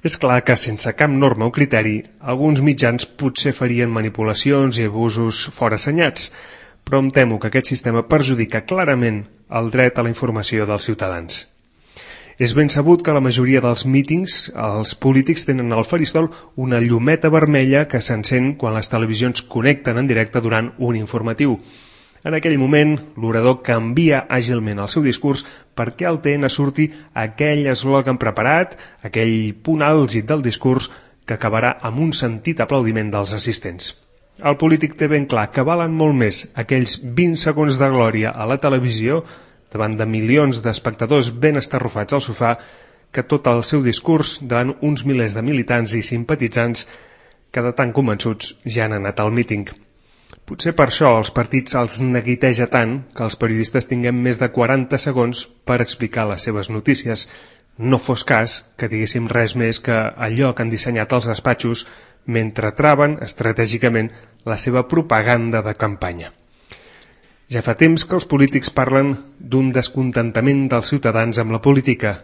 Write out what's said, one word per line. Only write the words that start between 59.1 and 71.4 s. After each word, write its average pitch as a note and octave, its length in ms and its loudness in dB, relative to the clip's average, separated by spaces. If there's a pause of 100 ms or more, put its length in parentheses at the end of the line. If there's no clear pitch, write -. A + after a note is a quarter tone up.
res A2+ 260 0
més A2+ 240 0
que A#2 140 -2
allò A2+ 580 -2
que - 80 -6
han A#2 120 -2
dissenyat A#2 440 -2
els A#2 140 -2
despatxos A#2+ 540 -2 (400)
mentre A2 520 -2
traven D3 480 4
estratègicament A#2 840 -2 (340)
la A2+ 160 -4
seva B2+ 260 0
propaganda A#2 800 0
de G#2+ 80 -4
campanya. F#2 580 -6 (1200)
Ja A#2+ 120 -4
fa A#2 160 -2
temps D#3+ 280 4
que F3+ 120 -2
els - 120 -6
polítics C3+ 440 2
parlen C3+ 420 2 (220)
d'un C3 360 0
descontentament B2+ 960 0
dels A#2+ 240 0
ciutadans A2+ 480 0